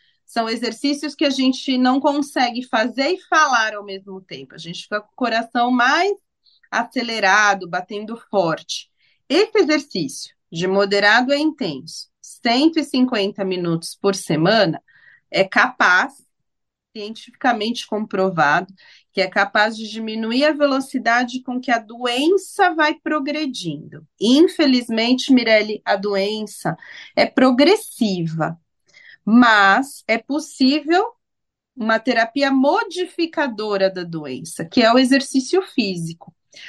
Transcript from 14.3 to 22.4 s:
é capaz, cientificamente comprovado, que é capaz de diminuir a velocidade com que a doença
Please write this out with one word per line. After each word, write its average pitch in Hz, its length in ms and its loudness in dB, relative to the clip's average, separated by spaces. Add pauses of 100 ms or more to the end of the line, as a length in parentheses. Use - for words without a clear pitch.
é - 140 2
capaz, 226 720 2 (840)
cientificamente 220 880 -6
comprovado, 190 840 -2 (400)
que - 80 -4
é 185 80 0
capaz 214 480 0
de 220 120 -12
diminuir 220 580 -2
a 311 60 2
velocidade 254 920 -2
com 247 180 -8
que 247 100 -8
a 233 80 0
doença 254 960 -2